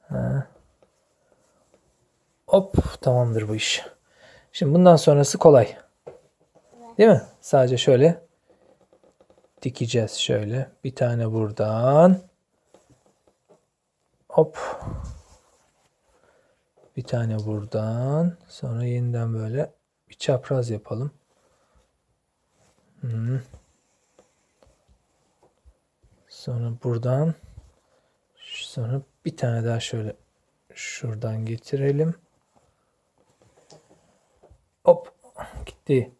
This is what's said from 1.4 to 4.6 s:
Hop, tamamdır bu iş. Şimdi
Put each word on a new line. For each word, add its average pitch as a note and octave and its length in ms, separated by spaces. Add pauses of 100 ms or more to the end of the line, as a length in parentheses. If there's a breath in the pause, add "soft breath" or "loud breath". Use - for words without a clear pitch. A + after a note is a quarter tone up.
Hop, - 540
tamamdır A#2 480
bu A2 60
iş. - 300 (640 soft breath)
Şimdi D3 220